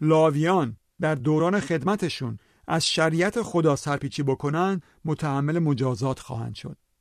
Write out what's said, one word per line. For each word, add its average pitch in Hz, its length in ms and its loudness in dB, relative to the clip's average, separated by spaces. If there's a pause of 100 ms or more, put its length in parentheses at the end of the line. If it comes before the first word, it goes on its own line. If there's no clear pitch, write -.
لاویان 156 760 4 (240)
در 156 140 0
دوران 156 460 2
خدمتشون 147 760 -2 (280)
از 160 200 0
شریعت 175 560 2
خدا 160 340 2
سرپیچی 143 460 -4
بکنن، 151 580 0 (240)
متحمل 151 540 -2
مجازات 131 600 0
خواهند 117 360 -10
شد. - 220 -14 (240)